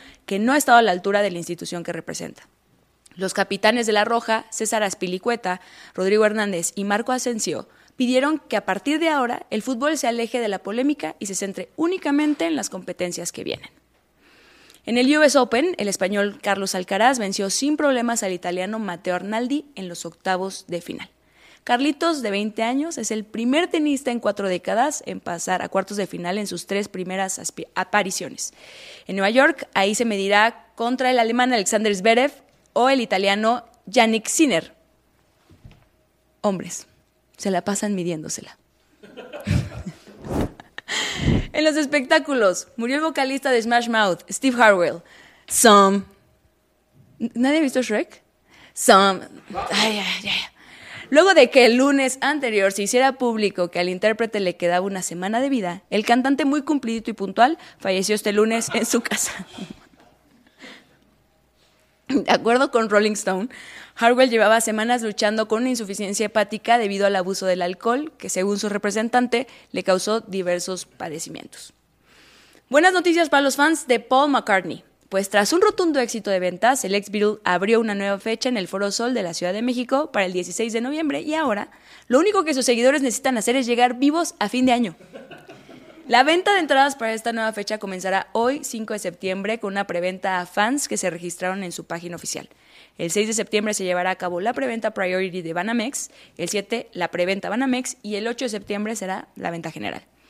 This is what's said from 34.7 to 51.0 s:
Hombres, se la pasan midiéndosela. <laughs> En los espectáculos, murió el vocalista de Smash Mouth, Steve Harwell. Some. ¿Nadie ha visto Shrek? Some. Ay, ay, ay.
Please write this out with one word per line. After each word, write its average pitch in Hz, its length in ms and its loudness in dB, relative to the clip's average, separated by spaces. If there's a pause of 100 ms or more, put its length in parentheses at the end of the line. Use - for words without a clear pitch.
Hombres, 185 460 -4 (500)
se 202 140 -4
la 180 120 0
pasan 208 300 -2
midiéndosela. 165 640 -6 (460)
<laughs> - 760 -6 (1700)
En 302 140 0
los 311 100 4
espectáculos, 277 1040 2
murió 233 180 -2
el 302 60 -2
vocalista 269 500 -2
de 240 100 4
Smash 233 280 2
Mouth, 214 320 2 (100)
Steve 247 320 2
Harwell. 175 380 4 (460)
Some. 196 560 6 (1160)
¿Nadie 254 380 0
ha 320 40 4
visto 262 200 0
Shrek? 233 420 -4 (500)
Some. 196 540 4 (440)
Ay, 208 280 0
ay, 190 300 -6
ay. - 120 -2 (680)